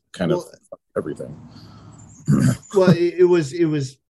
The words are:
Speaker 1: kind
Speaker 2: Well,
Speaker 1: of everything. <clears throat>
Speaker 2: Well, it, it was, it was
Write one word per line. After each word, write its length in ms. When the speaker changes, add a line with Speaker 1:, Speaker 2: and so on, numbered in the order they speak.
Speaker 1:
kind 180
Speaker 2:
Well, 180
Speaker 1:
of 60
everything. 400
<clears throat> 460
Speaker 2:
Well, 160
it, 280
it 60
was, 280
it 120
was 340